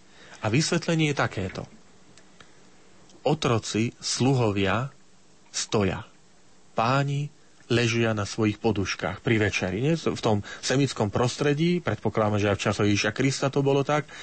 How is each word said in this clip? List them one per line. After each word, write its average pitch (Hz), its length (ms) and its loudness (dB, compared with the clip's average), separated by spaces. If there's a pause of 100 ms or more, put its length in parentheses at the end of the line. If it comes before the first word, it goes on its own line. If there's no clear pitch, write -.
(440)
A 107 80 -2
vysvetlenie 160 640 0
je - 20 -14
takéto. 95 460 -4 (1600)
Otroci, 120 800 0
sluhovia 117 880 0 (560)
stoja. - 560 -2 (720)
Páni 139 560 0 (360)
ležia 117 480 2
na 104 80 -2
svojich 107 400 0
poduškách 95 560 -2
pri 120 240 2
večeri. 95 400 -2
Nie? 160 160 2
V - 240 -4
tom 107 160 2 (240)
semickom 127 480 0
prostredí, 147 720 0
predpokladáme, 107 560 0
že 104 140 2
aj 98 40 -2
v - 120 -4
časoch 104 180 2
Ježiša 104 240 2
Krista 135 400 -2
to 143 80 -2
bolo 139 240 2
tak, 147 240 -2 (160)